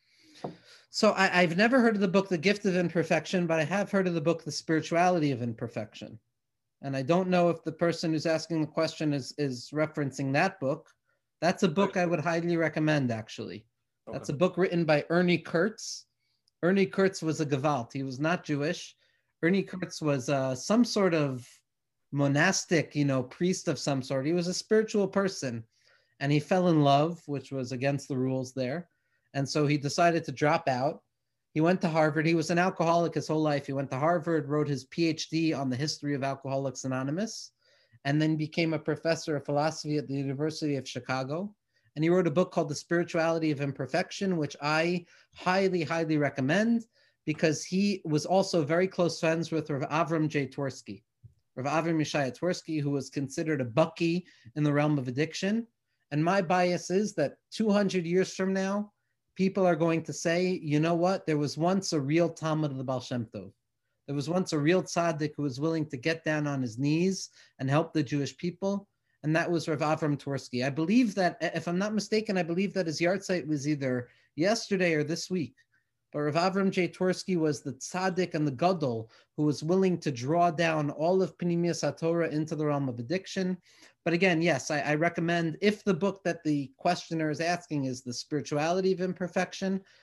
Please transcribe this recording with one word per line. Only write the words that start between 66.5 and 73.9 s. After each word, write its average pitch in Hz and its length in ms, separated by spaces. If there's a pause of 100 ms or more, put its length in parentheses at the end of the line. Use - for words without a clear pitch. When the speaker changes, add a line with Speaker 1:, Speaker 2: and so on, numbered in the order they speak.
Speaker 1:
his 113 160
knees 165 520 (300)
and 131 100
help 156 240
the 156 100
Jewish 139 340
people." 196 520 (340)
And 156 120
that 160 140
was 165 180
Rav 151 120
Avram 151 380
Twersky. 127 480
I 139 40
believe 185 460
that, 180 260
if 165 260
I'm 175 120
not 214 160
mistaken, 214 420
I 175 60
believe 175 300
that 185 120
his 156 140
yahrzeit 180 480
was 147 200
either 131 420 (260)